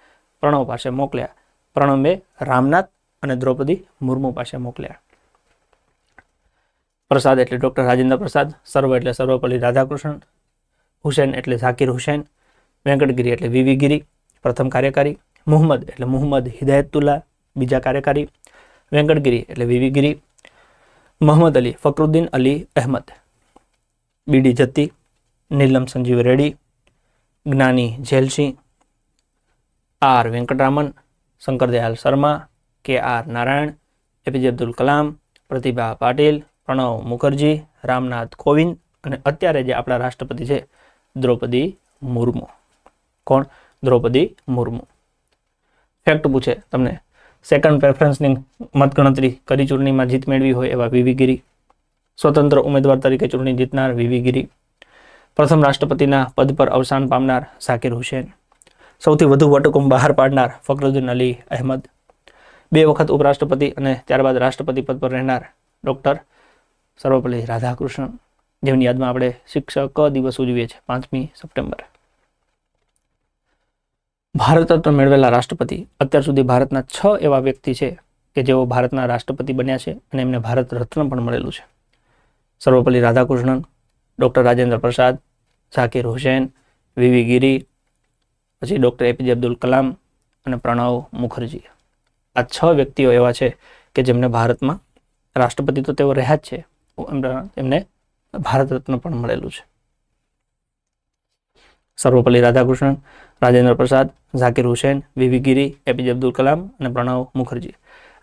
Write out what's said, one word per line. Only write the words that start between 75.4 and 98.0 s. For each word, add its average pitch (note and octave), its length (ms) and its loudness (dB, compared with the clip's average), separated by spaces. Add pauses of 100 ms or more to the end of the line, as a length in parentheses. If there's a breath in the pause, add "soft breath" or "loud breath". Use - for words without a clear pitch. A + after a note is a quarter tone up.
અત્યાર C#3 240 0
સુધી C#3 180 2
ભારતના C3 400 0
છ - 240 -4 (140)
એવા C#3+ 180 2
વ્યક્તિ C3 360 -4
છે C3+ 240 -6 (360)
કે C#3 80 0
જેઓ C3 220 2
ભારતના B2 420 -2
રાષ્ટ્રપતિ C3 460 -6
બન્યા C3 260 -2
છે - 140 -10
અને - 300 -8
એમને B2+ 160 -2
ભારત B2 360 -2
રત્ન C3+ 340 -4
પણ B2+ 120 -4
મળેલું A#2+ 320 -4
છે. - 160 -20 (920)
સર્વપલ્લી B2+ 400 4
રાધાકૃષ્ણન, B2 640 0 (540)
ડોક્ટર B2+ 240 2
રાજેન્દ્ર A#2+ 360 2
પ્રસાદ, B2+ 400 0 (580)
ઝાકિર A#2+ 300 -2
હુસેન, C3 460 -2 (440)
વી B2 140 4
વી B2 140 4
ગીરી, C3 420 0 (960)
પછી D3+ 140 -4
ડોક્ટર B2 280 0
એ A#2+ 80 2
પી B2+ 120 -8
જે B2+ 80 2
અબ્દુલ A#2+ 220 -2
કલામ B2+ 420 0 (500)
અને C3 100 -4
પ્રણવ A#2+ 560 -2
મુખર્જી. A#2+ 500 -8 (720)
આ B2 60 2
છ - 220 -6
વ્યક્તિઓ C#3 480 2
એવા B2 200 4
છે A#2+ 240 -2 (380 soft breath)
કે C3+ 80 2
જેમને B2+ 240 2
ભારતમાં A#2+ 560 -2 (540)
રાષ્ટ્રપતિ C3+ 460 0
તો C#3+ 100 -4
તેઓ C#3 200 0
રહ્યા C3+ 240 0
જ - 20 0
છે, - 280 -14 (420)
એમના, C3 480 -6
એમને C#3+ 300 -2 (480)